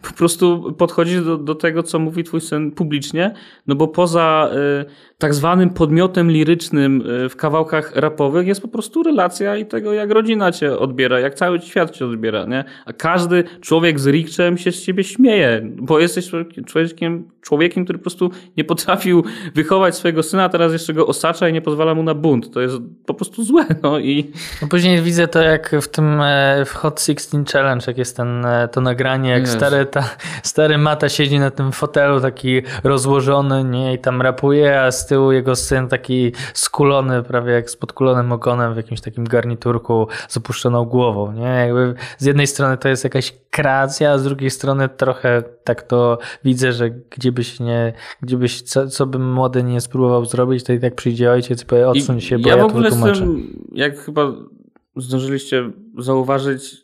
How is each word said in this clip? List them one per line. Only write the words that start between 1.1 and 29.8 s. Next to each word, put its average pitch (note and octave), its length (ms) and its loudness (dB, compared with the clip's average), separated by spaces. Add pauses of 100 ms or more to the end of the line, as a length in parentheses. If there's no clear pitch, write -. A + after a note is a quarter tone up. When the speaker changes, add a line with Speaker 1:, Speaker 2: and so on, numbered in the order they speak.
Speaker 1:
do, E3 160 0
do D3+ 180 -4
tego, E3 280 0
co E3 160 -2
mówi D#3+ 240 -2
twój E3 180 -4
syn D3+ 300 -4
publicznie, D#3+ 640 -4 (340)
no C#3 80 2
bo D3+ 120 2
poza, D#3+ 600 2 (320)
y, C#3+ 40 -8 (320)
tak D3 160 0
zwanym F3 360 4
podmiotem E3+ 640 2
lirycznym, D3+ 720 2 (220)
y, B2+ 40 -4
w - 60 -12
kawałkach D#3 600 -2
rapowych D#3 520 0
jest G3 140 -2
po A#3 60 -12
prostu A3+ 360 -4
relacja G3+ 540 0
i G#3+ 80 -6
tego, G#3+ 280 -4
jak G#3 180 -2
rodzina A3 400 2
cię C#3+ 280 -2
odbiera, B2+ 400 0
jak C#3 160 -2
cały F3 260 0
świat E3+ 300 -2
cię - 140 -8
odbiera, A2 400 -4
nie? C3 180 -4 (220)
A - 80 -16
każdy F3 500 0 (180)
człowiek E3 380 2
z C3+ 80 0
rikczem E3+ 500 2
się F3+ 140 -2
z - 120 -10
ciebie F#3+ 200 -2
śmieje, F#3 580 2 (140)
bo D#3 240 2
jesteś F3 300 0
człowiek-, E3+ 360 -8
człowiekiem, E3 640 -4 (120)
człowiekiem, E3+ 420 0
który F3 160 -4
po - 40 -18
prostu F3+ 280 -4 (260)
nie D#3 60 -2
potrafił F3 600 2 (320)
wychować F3 400 2
swojego E3 280 0
syna, F#3+ 200 0
a F3+ 60 2
teraz E3+ 240 2
jeszcze D#3+ 200 -4
go D#3 140 2
osacza E3 420 0
i D#3+ 40 0
nie D#3+ 80 -2
pozwala D#3 340 0
mu D#3+ 80 -2
na D#3+ 100 0
bunt. D3 400 0
To B2 80 -2
jest B2+ 160 -2 (280)
po - 80 -6
prostu - 300 -8
złe, C4+ 220 4 (180)
no D3 160 0
i C#3+ 320 -2 (300)
Speaker 2:
No D3 60 -6
później F3 340 2
widzę E3+ 260 2
to, E3 140 2
jak D#3+ 400 2
w - 60 -8
tym, D3+ 340 0
e, C#3 440 2
w - 80 -14
Hot - 280 -4
Sixteen D3 440 -2
Challenge, C3+ 420 0
jak B2 100 -6
jest B2 200 -6
ten, A#2+ 280 -4
e, A#2+ 220 0
to B2+ 140 -2
nagranie, C3 480 0
jak B2+ 120 4
Speaker 1:
Jezu. B2 160 0
Speaker 2:
stary C#3 280 2